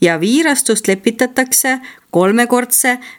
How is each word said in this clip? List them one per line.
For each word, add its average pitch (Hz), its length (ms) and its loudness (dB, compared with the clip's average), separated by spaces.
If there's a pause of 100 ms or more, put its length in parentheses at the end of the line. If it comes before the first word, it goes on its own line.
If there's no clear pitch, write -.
ja 165 200 2
viirastust 254 680 0
lepitatakse 254 920 -2 (320)
kolmekordse 240 880 0 (220)